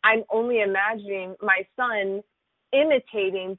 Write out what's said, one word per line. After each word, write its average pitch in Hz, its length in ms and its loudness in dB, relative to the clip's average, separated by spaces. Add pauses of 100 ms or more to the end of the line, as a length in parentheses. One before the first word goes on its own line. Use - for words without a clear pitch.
I'm 220 240 4
only 233 320 0
imagining 196 800 -4
my 190 340 0
son 208 480 -2 (500)
imitating 202 880 0